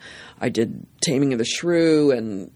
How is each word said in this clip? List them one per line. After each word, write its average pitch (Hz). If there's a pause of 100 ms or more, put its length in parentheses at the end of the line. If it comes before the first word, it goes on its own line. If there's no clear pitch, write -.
(400)
I 110
did 104 (160)
Taming 139
of 117
the 113
Shrew 160
and, 110